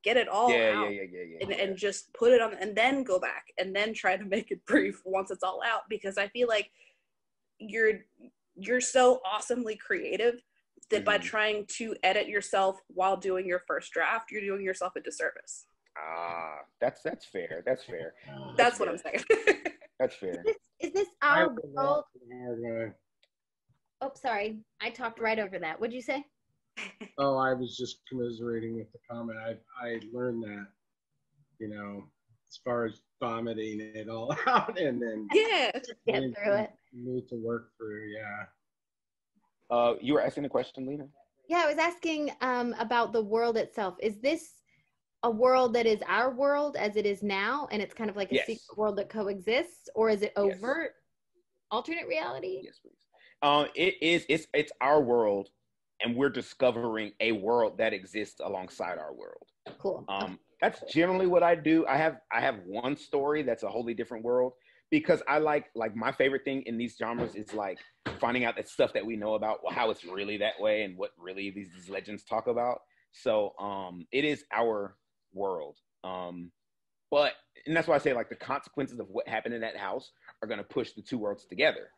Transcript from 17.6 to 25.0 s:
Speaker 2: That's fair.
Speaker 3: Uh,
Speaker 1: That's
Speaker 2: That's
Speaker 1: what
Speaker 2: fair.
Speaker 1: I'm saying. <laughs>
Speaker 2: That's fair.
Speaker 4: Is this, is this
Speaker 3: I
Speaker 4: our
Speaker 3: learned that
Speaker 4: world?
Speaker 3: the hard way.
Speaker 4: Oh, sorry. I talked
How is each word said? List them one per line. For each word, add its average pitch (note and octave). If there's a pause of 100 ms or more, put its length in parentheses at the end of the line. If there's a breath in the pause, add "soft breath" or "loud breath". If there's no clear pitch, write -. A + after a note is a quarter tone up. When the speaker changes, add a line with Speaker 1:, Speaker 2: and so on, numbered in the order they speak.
Speaker 2:
That's B2+
fair. E2 (140)
Speaker 3:
Uh, -
Speaker 1:
That's A#3+
Speaker 2:
That's -
Speaker 1:
what -
Speaker 2:
fair. -
Speaker 1:
I'm - (220)
saying. - (200)
<laughs> -
Speaker 2:
That's -
fair. F#2
Speaker 4:
Is E2+
this, G#3+ (240)
is D4+
this G4 (120)
Speaker 3:
I D4
Speaker 4:
our E4+
Speaker 3:
learned A#3+
that D3
Speaker 4:
world? C#4+ (260)
Speaker 3:
the B2
hard B2
way. A2+ (1080)
Speaker 4:
Oh, C4+
sorry. A3 (200)
I A3+
talked A#3